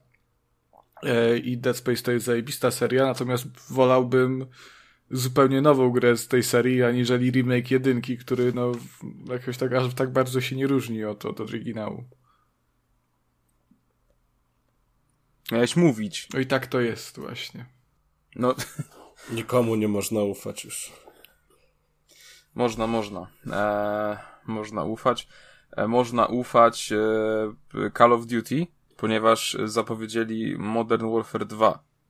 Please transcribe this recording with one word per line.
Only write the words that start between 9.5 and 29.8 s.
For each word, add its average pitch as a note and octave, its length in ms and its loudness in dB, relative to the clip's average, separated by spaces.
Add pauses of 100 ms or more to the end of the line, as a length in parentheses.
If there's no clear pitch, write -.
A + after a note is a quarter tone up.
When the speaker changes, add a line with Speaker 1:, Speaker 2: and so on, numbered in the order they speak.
Speaker 1:
tak, B2+ 160 -2
aż B2+ 200 0
tak C3 200 -2
bardzo C3 280 0
się B2+ 140 -6
nie C3+ 120 -2
różni A#2 380 -2
od, G#2+ 200 -8
od - 160 -8
oryginału. A2+ 600 -8 (3500)
Speaker 2:
Miałeś A#2 240 2
mówić. B2 580 2
Speaker 1:
No C#3 60 -2
i C3 60 0
tak C3 220 -2
to C3 120 -2
jest A#2 400 -6
właśnie. - 460 -14 (720)
Speaker 2:
No. B2 200 0 (760)
Speaker 3:
Nikomu A2+ 440 0
nie G#2+ 120 0
można G#2 360 -2
ufać G2+ 420 -6
już. - 260 -14 (1600)
Speaker 2:
Można, A2+ 320 -2
można. G2+ 400 -4 (240)
E, G#2 680 -2 (300)
można G#2+ 360 -6
ufać. A2+ 440 -2 (440)
E, - 160 -2
można A#2+ 380 2
ufać, A#2 640 2
e, A2 1080 -2
Call A#2+ 160 8
of A#2 120 0
Duty, A#2+ 420 -2 (300)
ponieważ A2 680 2
zapowiedzieli A2 920 -4